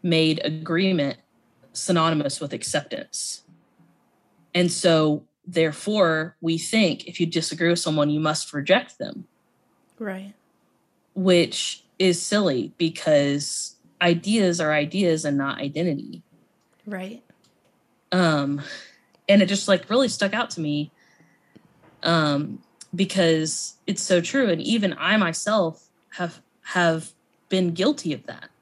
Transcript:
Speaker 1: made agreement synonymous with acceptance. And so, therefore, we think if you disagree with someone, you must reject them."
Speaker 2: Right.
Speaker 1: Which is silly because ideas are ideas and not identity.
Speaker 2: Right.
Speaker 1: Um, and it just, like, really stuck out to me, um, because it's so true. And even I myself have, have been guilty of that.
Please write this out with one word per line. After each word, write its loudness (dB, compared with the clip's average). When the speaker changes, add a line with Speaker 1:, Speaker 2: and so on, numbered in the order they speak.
Speaker 1:
made 2
agreement -2
synonymous 0
with -8
acceptance. -8
And 2
so, 2
therefore, 0
we -2
think 0
if -8
you 2
disagree -2
with 2
someone, 0
you 0
must -2
reject 0
them." -10
Speaker 2:
Right. -10
Speaker 1:
Which 0
is 2
silly 0
because 0
ideas 2
are 0
ideas 0
and 0
not -2
identity. -4
Speaker 2:
Right. -12
Speaker 1:
Um, 0
and 8
it 6
just, -2
like, 2
really 2
stuck -2
out -4
to -10
me, -4
um, 0
because 0
it's -4
so 2
true. 0
And 0
even 0
I 2
myself 0
have, -8
have 0
been 0
guilty 0
of -10
that. -16